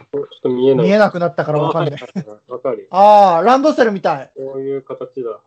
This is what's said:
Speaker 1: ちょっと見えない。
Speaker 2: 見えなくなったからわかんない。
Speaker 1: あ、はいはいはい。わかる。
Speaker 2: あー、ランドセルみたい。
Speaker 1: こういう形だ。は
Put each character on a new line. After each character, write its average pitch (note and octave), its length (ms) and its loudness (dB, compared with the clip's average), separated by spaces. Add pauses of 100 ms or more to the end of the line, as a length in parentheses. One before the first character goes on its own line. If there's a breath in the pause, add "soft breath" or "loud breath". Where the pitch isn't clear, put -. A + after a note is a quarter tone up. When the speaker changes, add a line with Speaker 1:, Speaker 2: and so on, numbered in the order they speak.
(120)
Speaker 1:
ち C#3+ 60 -8
ょ C#3+ 60 -6
っ - 180 -20
と C3 80 -4
見 B2+ 180 0
え C3+ 60 4
な D3+ 100 0
い。 F3+ 40 2
Speaker 2:
見 F#3+ 40 2
え G#3 60 4
な G#3 140 2
く F3+ 80 -10
な E3+ 80 -2
っ E3 80 -8
た D#3 100 -4
か D3+ 60 -4
ら D3+ 80 -2
わ D3+ 120 -2
か E3 100 -4
ん D3+ 40 -2
な C#3 100 -6
い。 C#3 60 -16
Speaker 1:
あ、 - 20 -16
は B2 120 -18
い G3 40 -8
は D#3 40 -8
い A2 40 -20
は G#2+ 80 -20
い。 - 160 -20
わ B2 80 -10
か - 120 -4
る。 G#3+ 180 -10
Speaker 2:
あ G3 520 6
ー、 - 20 0
ラ B3 140 4
ン C#4 40 -4
ド D4 120 2
セ C4+ 120 2
ル A3 60 0
み F#3+ 100 -6
た D3 220 -4
い。 - 120 -20
Speaker 1:
こ C3+ 200 -12
う C3+ 60 -8
い C#3 140 -6
う C3+ 60 -8
形 B2+ 420 -12
だ。 A#2 60 -8
は G#2 180 -12